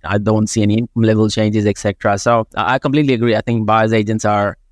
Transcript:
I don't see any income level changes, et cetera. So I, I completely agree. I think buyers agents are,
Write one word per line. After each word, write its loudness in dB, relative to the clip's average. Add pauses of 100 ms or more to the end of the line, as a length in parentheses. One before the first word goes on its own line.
I -4
don't 0
see -2
any 2
income -2
level 2
changes, 0
et 0
cetera. -2
So 0 (120)
I, -2
I -2
completely 0
agree. 0
I 0
think -2
buyers 2
agents 0
are, 0 (140)